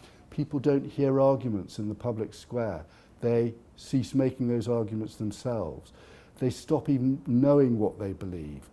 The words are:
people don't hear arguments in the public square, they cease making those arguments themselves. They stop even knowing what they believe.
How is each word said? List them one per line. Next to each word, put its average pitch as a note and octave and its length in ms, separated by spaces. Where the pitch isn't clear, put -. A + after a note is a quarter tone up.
people D3 300
don't C#3 260
hear C3+ 360
arguments A#2+ 580
in G#2+ 100
the G#2+ 60
public A2 400
square, G#2 500
they A#2 320
cease - 360
making C3 360
those A#2 200
arguments A2 460
themselves. G2+ 800
They C3 100
stop - 400
even C3 360
knowing C3 520
what G#2 200
they G2 140
believe. D#2+ 600